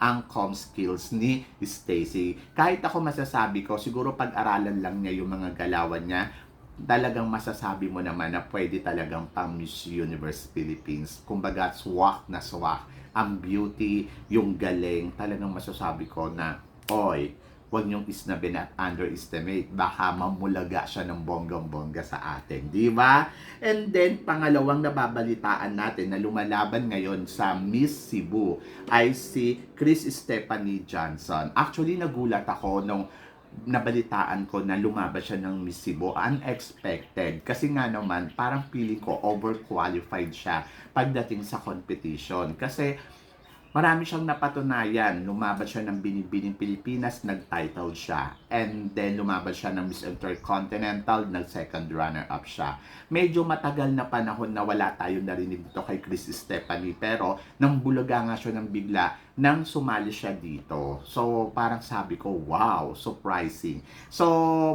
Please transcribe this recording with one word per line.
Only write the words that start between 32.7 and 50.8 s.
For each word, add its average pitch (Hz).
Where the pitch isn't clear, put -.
nung 101
nabalitaan 113
ko 98
na 95
lumaban 101
siya 98
ng 95
Miss 87
Cebu. 87
Unexpected. 95
Kasi 143
nga 127
naman, 92
parang 135
feeling 110
ko -
overqualified 92
siya 82
pagdating 127
sa 104
competition. 90
Kasi 139
marami 165
siyang 160
napatunayan. 113
Lumaban 101
siya 110
ng 98
Binibining 98
Pilipinas, 120
nag-title 87
siya. 71
And 107
then, 101
lumaban 92
siya 95
ng 92
Miss 90
Intercontinental, 104